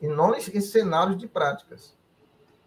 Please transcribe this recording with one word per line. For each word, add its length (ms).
E 60
não 260
em, 60
em 220
cenários 580
de 80
práticas. 680